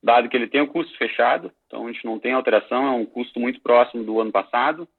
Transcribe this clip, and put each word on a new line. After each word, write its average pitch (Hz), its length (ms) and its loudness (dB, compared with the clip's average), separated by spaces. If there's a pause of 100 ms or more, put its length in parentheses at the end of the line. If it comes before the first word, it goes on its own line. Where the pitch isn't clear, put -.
dado 120 240 6
que 123 80 -6
ele 117 120 0
tem 143 120 -2
o 143 80 0
custo - 300 -8
fechado, 123 520 0 (160)
então 117 220 -12
a 120 40 -10
gente - 140 -14
não 110 140 -6
tem 123 140 -4
alteração, 127 520 0
é 135 60 0
um 117 140 -2
custo 120 340 -10
muito 123 220 -4
próximo 120 420 2
do 110 160 -2
ano 110 140 -4
passado 139 520 -2 (120)